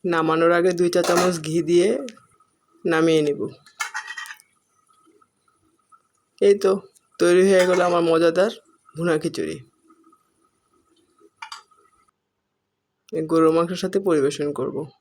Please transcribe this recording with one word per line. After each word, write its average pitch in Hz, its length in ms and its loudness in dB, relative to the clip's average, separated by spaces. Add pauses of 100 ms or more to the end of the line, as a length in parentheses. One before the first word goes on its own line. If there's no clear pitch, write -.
নামানোর 165 540 2
আগে 180 200 2
দুই 175 160 2
চা 175 140 2
চামচ 180 260 2 (120)
ঘি 160 120 -2 (120)
দিয়ে 175 180 4 (960)
নামিয়ে 160 420 2
নিব। 143 140 -4 (3000)
এই 202 160 6
তো 190 100 2 (480)
তৈরি 175 300 4
হয়ে 185 180 4
গেল 180 200 2
আমার 175 220 0
মজাদার 170 420 2 (420)
ভুনা 165 280 -2
খিচুড়ি। 80 340 -6 (3500)
এই 160 140 -4
গরুর 160 260 4
মাংসের 170 260 -2
সাথে 185 160 -4 (100)
পরিবেশন 147 400 0 (100)
করব। 139 180 -6 (240)